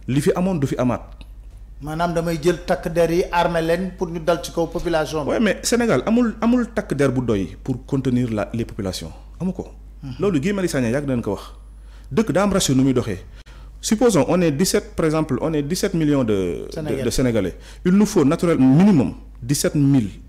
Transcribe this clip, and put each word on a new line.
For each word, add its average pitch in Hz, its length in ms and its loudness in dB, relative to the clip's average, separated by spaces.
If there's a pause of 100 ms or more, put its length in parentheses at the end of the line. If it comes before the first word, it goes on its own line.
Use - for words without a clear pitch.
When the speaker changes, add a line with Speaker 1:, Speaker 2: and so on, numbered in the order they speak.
Speaker 1:
li 131 120 0
fi 160 160 4
amoon 185 200 0
du 139 120 0
fi 160 100 -4
amaat. 120 260 -2 (800)
Speaker 2:
Maanaam 160 320 -4
damay 170 280 -2
jël 170 240 0
takk 180 260 -2
der 165 200 2
yi 175 200 2
armé 170 300 2
leen 175 360 0
pour 180 120 -4
ñu 170 100 -8
dal 165 240 0
ci - 80 -10
kaw 165 160 -2
population 156 560 -2
bi. 131 60 -4
Speaker 1:
Ouais, - 100 0
mais 208 240 0
Sénégal 233 420 0
amul, 226 360 2
amul 233 320 2
takk - 220 -6
der 139 160 2
bu 127 100 -2
doy 104 420 -2
pour 127 220 -6
contenir 127 460 0
la, 104 220 -2
les 113 120 -4
populations. 92 460 -8 (280)
Amu 185 140 -4
ko. - 140 -10 (360)
Speaker 2:
Mhm. 135 160 -10
Speaker 1:
Loolu 180 220 0
Guy 180 120 0
Marius 190 180 -2
Sagna 127 180 0
yàgg 139 180 -2
nañ 127 140 -2
ko 107 100 -4
wax. 95 120 -6 (680)
Dëkk 214 220 2
daa 180 100 2
am 202 80 0
ratio 180 240 2
nu 131 80 4
muy 135 100 4
doxee. 107 260 -2 (600)
Supposons, 214 460 4
on 175 140 2
est 165 100 4
dix-sept, 180 420 0
par 165 120 0
exemple, 156 340 0
on 160 140 -2
est 151 100 0
dix-sept 180 300 -2
millions 147 320 2
de, 90 420 0
de, - 60 -14
Speaker 2:
Sénégalais. 151 300 -4
Speaker 1:
de 120 60 0
Sénégalais. 110 480 0 (280)
Il 180 80 4
nous 208 120 6
faut 202 200 4
naturel 165 340 2
minimum 135 540 6 (280)
dix-sept 131 340 -2
mille 139 340 4 (200)